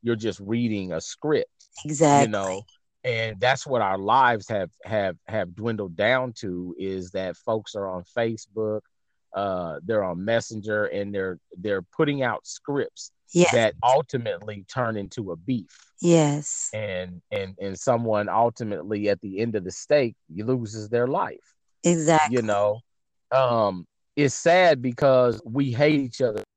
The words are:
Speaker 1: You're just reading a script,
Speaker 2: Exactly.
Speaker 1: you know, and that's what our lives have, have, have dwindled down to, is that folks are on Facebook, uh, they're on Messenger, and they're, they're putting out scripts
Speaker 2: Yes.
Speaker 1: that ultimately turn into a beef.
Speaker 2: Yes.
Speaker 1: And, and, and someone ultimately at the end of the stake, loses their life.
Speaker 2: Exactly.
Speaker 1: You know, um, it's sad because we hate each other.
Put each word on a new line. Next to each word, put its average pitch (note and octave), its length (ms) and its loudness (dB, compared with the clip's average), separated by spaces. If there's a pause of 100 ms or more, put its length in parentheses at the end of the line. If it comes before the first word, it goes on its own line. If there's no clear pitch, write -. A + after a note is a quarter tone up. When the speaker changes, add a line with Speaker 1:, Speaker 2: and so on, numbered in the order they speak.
Speaker 1:
You're A#2 120 0
just G#2+ 260 -4
reading G#2 520 -2
a D#2+ 80 -4
script, - 680 -4 (160)
Speaker 2:
Exactly. D3 380 4
Speaker 1:
you A#2+ 60 4
know, G2 340 -2 (400)
and A2+ 380 -4
that's B2 260 2
what B2+ 140 0
our F#2+ 180 0
lives A2+ 500 4
have, G2 220 -2 (140)
have, G2 320 -2 (100)
have F#2+ 300 -4
dwindled G#2 400 -4
down B2 440 0
to, F2+ 380 -8
is F#2+ 340 -6
that F#2+ 260 -6
folks A2 360 -6
are G2+ 140 -6
on F2+ 160 -8 (120)
Facebook, G#2+ 680 -4 (520)
uh, F2+ 500 -4
they're G#2 200 0
on F2+ 200 -6
Messenger, G#2+ 640 -2
and G2+ 280 -6
they're, F#2+ 240 -4 (180)
they're F#2+ 260 -2
putting C#3+ 400 -2
out A#2 240 -4
scripts - 640 -6 (220)
Speaker 2:
Yes. E3+ 200 6
Speaker 1:
that A2+ 300 4
ultimately A2 920 -2
turn A#2 240 -2
into G2 360 -8
a E2+ 40 -8
beef. G2+ 640 -8
Speaker 2:
Yes. D3+ 760 2
Speaker 1:
And, F#2 560 -8
and, G2 300 -6
and G2 180 -8
someone A2+ 500 0
ultimately G#2 800 -2
at G2+ 120 0
the F#2+ 200 -8
end A#2 140 -2
of G2 100 -2
the F2+ 60 -6
stake, C3+ 460 0 (180)
loses G#2+ 540 -4
their A#2+ 180 0
life. D#3 320 -4 (460)
Speaker 2:
Exactly. D#3 520 4
Speaker 1:
You A#2+ 60 2
know, G#2 380 2 (500)
um, A2+ 560 2 (300)
it's C#3+ 180 2
sad E3+ 480 4
because B2 640 4
we B2+ 280 0
hate D3+ 280 4
each B2+ 200 -6
other. G#2+ 220 0 (140)